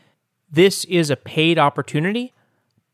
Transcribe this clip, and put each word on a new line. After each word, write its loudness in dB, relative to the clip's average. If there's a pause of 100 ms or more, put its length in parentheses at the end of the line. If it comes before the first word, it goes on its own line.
(500)
This 2
is 0
a -2
paid 0
opportunity, -2 (600)